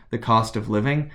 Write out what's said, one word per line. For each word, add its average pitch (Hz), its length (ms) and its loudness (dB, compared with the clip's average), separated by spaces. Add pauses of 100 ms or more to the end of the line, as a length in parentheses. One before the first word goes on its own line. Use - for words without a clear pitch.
(120)
the 120 80 -4
cost 113 360 2
of 107 140 -4
living, 139 460 0